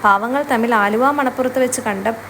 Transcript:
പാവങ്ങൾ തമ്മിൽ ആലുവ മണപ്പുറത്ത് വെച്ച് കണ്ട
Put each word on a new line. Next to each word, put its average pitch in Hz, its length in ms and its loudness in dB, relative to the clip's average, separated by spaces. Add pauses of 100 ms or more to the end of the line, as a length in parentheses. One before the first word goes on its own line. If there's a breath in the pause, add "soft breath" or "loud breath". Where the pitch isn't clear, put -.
പാവങ്ങൾ 220 480 2
തമ്മിൽ 233 240 2
ആലുവ 220 360 2
മണപ്പുറത്ത് 262 480 -2
വെച്ച് 254 220 -2
കണ്ട 202 260 -4 (220)